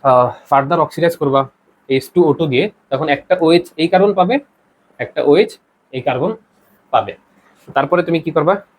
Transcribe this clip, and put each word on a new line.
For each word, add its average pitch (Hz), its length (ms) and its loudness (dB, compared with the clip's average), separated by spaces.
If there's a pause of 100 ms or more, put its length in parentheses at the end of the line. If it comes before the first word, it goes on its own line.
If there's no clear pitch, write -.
আহ, 127 260 4 (160)
ফার্দার 139 340 0
অক্সিডাইজ 165 380 -2
করবা 135 240 0 (480)
এইচ 135 220 0
টু 180 160 0
ও 147 60 2
টু - 140 -2
দিয়ে, 135 180 0 (240)
তখন 139 200 -4
একটা 139 320 -2
ওএইচ 170 240 2 (120)
এই 160 100 -2
কার্বন 190 260 2
পাবে, 185 220 0 (640)
একটা 127 240 -6
ওএইচ 151 280 4 (420)
এই 131 80 -8
কার্বন 135 300 -4 (640)
পাবে। 101 200 -2 (540)
তারপরে 165 360 -2
তুমি 165 160 -2
কি 156 120 -6
করবা? 156 220 0 (260)